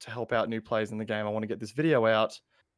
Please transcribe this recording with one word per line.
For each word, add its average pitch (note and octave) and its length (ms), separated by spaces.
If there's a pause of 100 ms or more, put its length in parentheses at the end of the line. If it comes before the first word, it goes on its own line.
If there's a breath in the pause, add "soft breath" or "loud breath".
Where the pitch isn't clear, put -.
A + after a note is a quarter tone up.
to - 100
help A#2 220
out A2+ 160
new A2 120
players A2 300
in G#2+ 80
the A2 60
game. G#2+ 200
I G#2 40
wanna A2 180
get G#2+ 120
this G#2+ 120
video C#3+ 340
out. A2 340 (380)